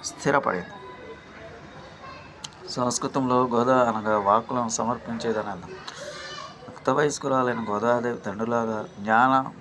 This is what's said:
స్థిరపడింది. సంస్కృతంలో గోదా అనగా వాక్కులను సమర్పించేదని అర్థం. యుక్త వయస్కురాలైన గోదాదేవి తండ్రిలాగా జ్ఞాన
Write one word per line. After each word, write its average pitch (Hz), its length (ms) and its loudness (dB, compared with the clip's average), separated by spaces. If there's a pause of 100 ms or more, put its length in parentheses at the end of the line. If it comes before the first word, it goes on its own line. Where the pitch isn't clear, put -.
స్థిరపడింది. 135 640 0 (2000)
సంస్కృతంలో 127 720 2
గోదా 120 420 4
అనగా 107 300 2
వాక్కులను 113 500 2
సమర్పించేదని 113 840 -2
అర్థం. 87 160 -12 (960)
యుక్త - 240 -2
వయస్కురాలైన 131 800 2
గోదాదేవి 120 460 2
తండ్రిలాగా 113 680 -2 (160)
జ్ఞాన 127 500 4 (100)